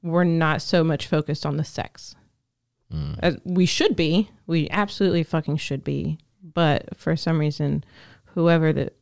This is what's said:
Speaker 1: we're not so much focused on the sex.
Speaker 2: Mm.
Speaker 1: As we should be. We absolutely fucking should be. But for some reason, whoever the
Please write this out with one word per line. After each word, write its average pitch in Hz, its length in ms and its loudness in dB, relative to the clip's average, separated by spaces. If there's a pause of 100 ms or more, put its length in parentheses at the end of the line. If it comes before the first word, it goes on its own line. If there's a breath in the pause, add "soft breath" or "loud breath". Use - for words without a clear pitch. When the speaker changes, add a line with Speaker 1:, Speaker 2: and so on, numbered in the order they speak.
Speaker 1:
we're 170 220 0
not 165 380 2
so 170 220 2
much 160 240 -2
focused 151 380 -2
on 147 120 -4
the 156 60 -2
sex. - 520 -10 (760)
Speaker 2:
Mm. 76 260 -6
Speaker 1:
As 165 240 0
we 180 220 2
should - 300 2
be. 175 340 2 (160)
We 160 240 0
absolutely 190 540 0
fucking 151 340 -2
should 139 260 -6
be. 147 360 -4 (340)
But 156 440 0
for 160 180 -2
some 160 240 0
reason, 147 440 -2 (420 loud breath)
whoever 165 480 2
the 139 180 -2 (100)